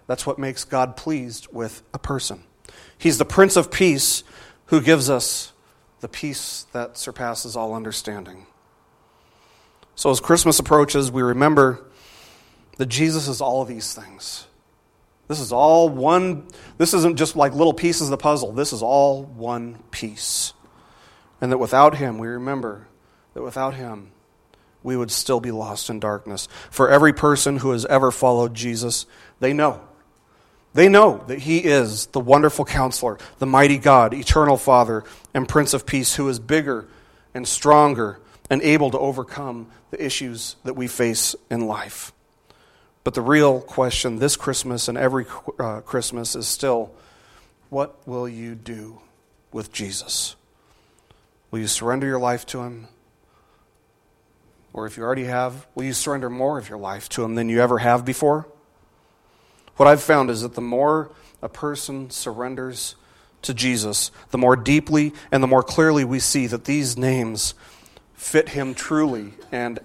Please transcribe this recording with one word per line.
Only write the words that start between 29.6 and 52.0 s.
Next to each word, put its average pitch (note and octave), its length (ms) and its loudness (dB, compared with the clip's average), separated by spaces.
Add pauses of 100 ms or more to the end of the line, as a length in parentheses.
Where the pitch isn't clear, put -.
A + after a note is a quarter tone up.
They F#3 160 8
know G3 380 6
that C#3 120 -8
he D#3+ 200 0
is C3 480 2
the C#3 120 -4
wonderful C#3 460 6
counselor, B2+ 540 -4 (180)
the C3+ 80 -4
mighty C#3 320 6
God, B2 360 6
eternal C#3+ 440 2
Father, A#2 460 4 (300)
and C3 140 -2
Prince D3 260 2
of C3 120 -4
Peace, C3 300 -2
who C#3 140 -2
is A#2 100 -4
bigger C3+ 480 -2 (460)
and B2+ 140 -10
stronger C#3+ 720 4 (280)
and C3+ 140 2
able D3+ 260 4
to B2+ 80 -4
overcome C3 680 -8 (240)
the - 120 -10
issues B2 600 -8
that B2+ 100 -8
we B2+ 140 -6
face A#2 480 -2 (160)
in A#2 160 -4
life. G2+ 440 -10 (920)
But C3 100 -4
the B2+ 80 -4
real C#3 400 4
question B2 560 -4
this C#3 180 0
Christmas B2 520 -6
and A#2+ 100 -4
every, C3 280 0 (340)
uh, G#2+ 220 -6
Christmas A#2 540 -6
is A#2+ 120 -8
still, A#2 440 -2 (800)
what C#3+ 380 -8
will B2 200 -8
you A#2 280 -14
do A2 460 -18 (500)
with G#2+ 220 -12
Jesus? - 640 -8 (1160)
Will A2+ 80 -6
you G#2+ 80 -6
surrender B2 400 -4